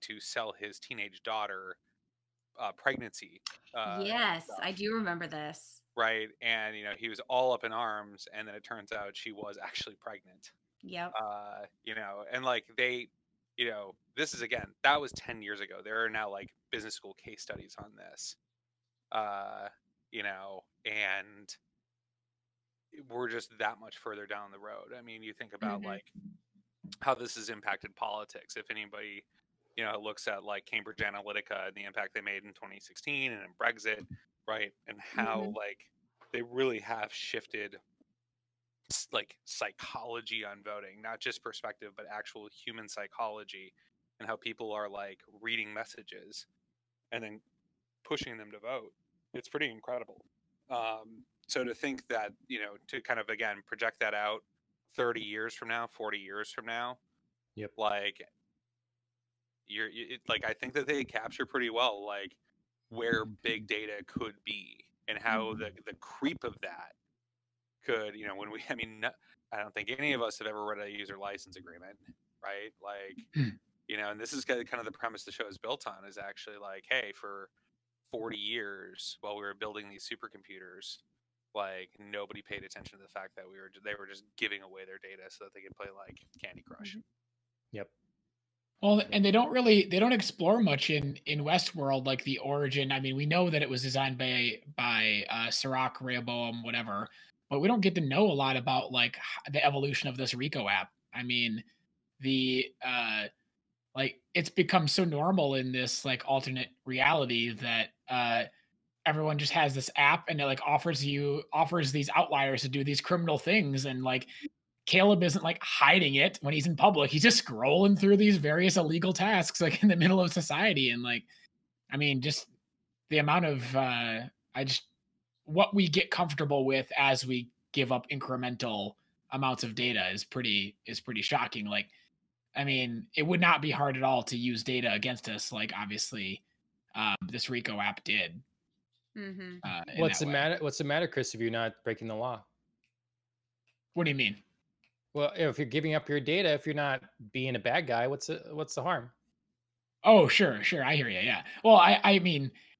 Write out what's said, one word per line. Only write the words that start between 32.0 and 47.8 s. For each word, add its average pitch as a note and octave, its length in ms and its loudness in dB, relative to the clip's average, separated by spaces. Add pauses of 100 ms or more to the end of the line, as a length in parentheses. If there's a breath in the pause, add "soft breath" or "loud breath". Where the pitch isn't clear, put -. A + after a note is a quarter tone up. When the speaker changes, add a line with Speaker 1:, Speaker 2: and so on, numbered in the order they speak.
Speaker 1:
they A2 80 -8
made G2 220 -8
in G2+ 100 -20
twenty G2 260 -18
sixteen C3+ 520 -8
and G#2 120 -12
in F2+ 100 -18
Brexit, A2 480 -2 (460 loud breath)
right? G#2+ 240 -4 (160)
And G#2 120 -14
how, A2 440 -4
Speaker 2:
Mm-hmm. G2+ 120 -6
Speaker 1:
like, G#2 340 -10 (420)
they A#2+ 100 -4
really B2 380 -2
have A2 320 -6
shifted G#2 640 -8 (1120)
s-, - 220 -6
like, - 320 -4
psychology A2+ 1000 -8
on G2+ 180 -14
voting, G#2 400 -12
not A2 180 -10
just - 220 -8
perspective, G#2+ 540 -12
but G#2+ 140 -16
actual G#2 420 -14
human A2+ 360 -14
psychology, G#2 840 -12 (460)
and G#2+ 100 -12
how A2 80 -4
people A2 360 -10
are, G#2+ 160 -6
like, G2+ 340 -12 (180)
reading A2+ 320 -4
messages G#2+ 720 -14 (640)
and A#2 120 -6
then G#2+ 160 -14 (640)